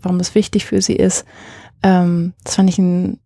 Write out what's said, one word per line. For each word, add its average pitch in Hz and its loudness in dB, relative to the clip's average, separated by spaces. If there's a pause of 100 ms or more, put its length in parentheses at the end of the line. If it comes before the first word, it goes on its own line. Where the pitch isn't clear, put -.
warum 180 -2
es - -4
wichtig 208 0
für 196 -2
sie - -2
ist. - 0 (580)
Ähm, 175 0 (100)
das - -10
fand 190 4
ich - -2
einen 180 0